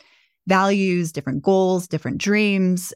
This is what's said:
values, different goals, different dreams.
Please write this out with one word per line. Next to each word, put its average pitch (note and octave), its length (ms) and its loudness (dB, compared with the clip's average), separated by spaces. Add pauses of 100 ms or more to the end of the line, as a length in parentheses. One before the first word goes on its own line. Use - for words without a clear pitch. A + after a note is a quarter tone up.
(480)
values, F#3+ 640 0
different C#3 320 -8
goals, F#3 440 2
different - 320 -6
dreams. G3 760 0